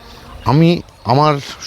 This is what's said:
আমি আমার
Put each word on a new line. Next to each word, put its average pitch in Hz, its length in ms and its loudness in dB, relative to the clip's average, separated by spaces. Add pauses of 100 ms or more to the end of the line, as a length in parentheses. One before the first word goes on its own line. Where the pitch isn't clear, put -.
(500)
আমি 160 180 4 (440)
আমার 147 220 4 (320)